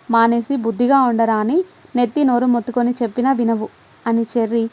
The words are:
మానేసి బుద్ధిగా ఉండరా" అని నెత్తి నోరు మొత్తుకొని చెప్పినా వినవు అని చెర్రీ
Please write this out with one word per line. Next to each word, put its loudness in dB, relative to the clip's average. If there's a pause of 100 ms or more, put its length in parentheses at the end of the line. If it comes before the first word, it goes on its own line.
(120)
మానేసి 2
బుద్ధిగా 0
ఉండరా" 0
అని 0 (380)
నెత్తి 0
నోరు 2
మొత్తుకొని 0 (120)
చెప్పినా -2
వినవు -2 (400)
అని 0
చెర్రీ -2